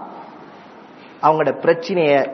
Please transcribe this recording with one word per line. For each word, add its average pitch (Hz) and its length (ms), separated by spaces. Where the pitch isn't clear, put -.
அவங்களோட 151 380
பிரச்சனையை 165 760